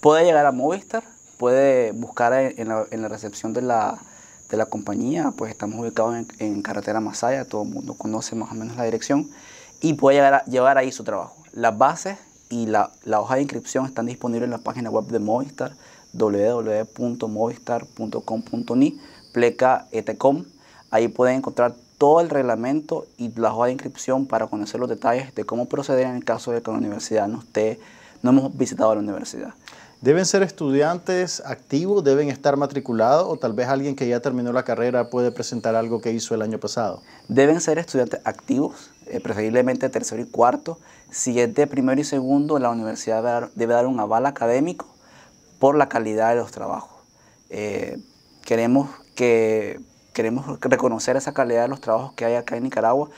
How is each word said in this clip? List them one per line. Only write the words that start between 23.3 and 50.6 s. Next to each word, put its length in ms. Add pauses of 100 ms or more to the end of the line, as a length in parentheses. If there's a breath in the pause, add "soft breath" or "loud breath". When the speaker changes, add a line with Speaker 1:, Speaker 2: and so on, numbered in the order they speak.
Speaker 1:
la 160
hoja 120
de 40
inscripción 560
para 200
conocer 320
los 80
detalles 460
de 120
cómo 200
proceder 400
en 100
el 100
caso 260
de 100
que 80
la 80
universidad 500
no 120
esté, 400 (420 loud breath)
no 80
hemos 260
visitado 380
la 80
universidad. 540 (460 loud breath)
Speaker 2:
¿Deben 240
ser 180
estudiantes 1000
activos, 580
deben 240
estar 300
matriculados, 720
o 80
tal 160
vez 160
alguien 260
que 100
ya 140
terminó 320
la 120
carrera 460
puede 220
presentar 440
algo 260
que 100
hizo 240
el 60
año 180
pasado? 420 (280 loud breath)
Speaker 1:
Deben 320
ser 180
estudiantes 460
activos, 680 (140)
eh, 160
preferiblemente 680
tercero 340
y 40
cuarto. 520 (320 loud breath)
Si 300
es 160
de 120
primero 340
y 20
segundo, 560
la 100
universidad 540
debe 80
dar, 240
debe 200
dar 120
un 100
aval 280
académico 640 (680 soft breath)
por 200
la 100
calidad 440
de 40
los 160
trabajos. 480 (500 soft breath)
Eh, 480 (460)
queremos 460 (260)
que, 640 (320)
queremos 480
reconocer 560